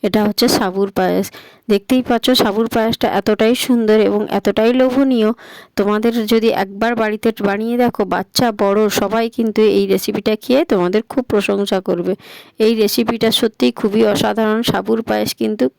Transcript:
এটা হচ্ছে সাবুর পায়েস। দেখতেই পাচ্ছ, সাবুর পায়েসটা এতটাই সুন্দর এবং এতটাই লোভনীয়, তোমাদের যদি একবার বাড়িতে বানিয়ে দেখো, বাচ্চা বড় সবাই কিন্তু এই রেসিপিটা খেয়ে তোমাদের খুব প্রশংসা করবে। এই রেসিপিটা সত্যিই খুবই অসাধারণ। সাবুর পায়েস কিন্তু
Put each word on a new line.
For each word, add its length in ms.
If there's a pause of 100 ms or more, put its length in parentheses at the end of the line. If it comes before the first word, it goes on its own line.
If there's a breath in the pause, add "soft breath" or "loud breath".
এটা 260
হচ্ছে 200
সাবুর 440
পায়েস। 400 (380 loud breath)
দেখতেই 320
পাচ্ছ, 280
সাবুর 380
পায়েসটা 420
এতটাই 460
সুন্দর 440
এবং 300
এতটাই 440
লোভনীয়, 580 (440 loud breath)
তোমাদের 500
যদি 220
একবার 480
বাড়িতে 360 (100)
বানিয়ে 360
দেখো, 280
বাচ্চা 460
বড় 380
সবাই 400
কিন্তু 320
এই 260
রেসিপিটা 540
খেয়ে 240
তোমাদের 440
খুব 140
প্রশংসা 560
করবে। 360 (440 loud breath)
এই 160
রেসিপিটা 560
সত্যিই 400
খুবই 340
অসাধারণ। 560
সাবুর 400
পায়েস 340
কিন্তু 440